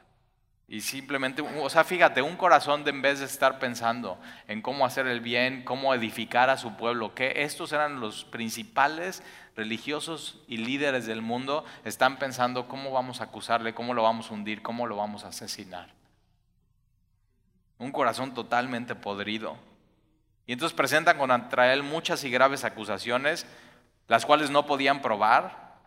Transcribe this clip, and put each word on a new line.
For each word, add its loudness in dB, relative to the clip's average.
Y -10
simplemente, -4
o -4
sea, 6
fíjate, 4
un -4
corazón 6
de, -2
en -2
vez 2
de -6
estar 0
pensando -4
en -8
cómo 0
hacer 0
el -2
bien, 0
cómo 0
edificar 2
a 2
su -10
pueblo, -2
que -2
estos -6
eran -2
los -8
principales -2
religiosos -6
y -8
líderes -2
del -6
mundo, -4
están 2
pensando, -2
"¿Cómo -10
vamos -4
a -8
acusarle? -2
¿Cómo -4
lo 0
vamos 0
a -10
hundir? -8
¿Cómo -4
lo -8
vamos -6
a -16
asesinar?". -12
Un -10
corazón 0
totalmente -2
podrido. -6
Y -6
entonces -4
presentan 4
contra 6
él 2
muchas -2
y -4
graves 4
acusaciones, -2
las 4
cuales 6
no 4
podían 2
probar, 2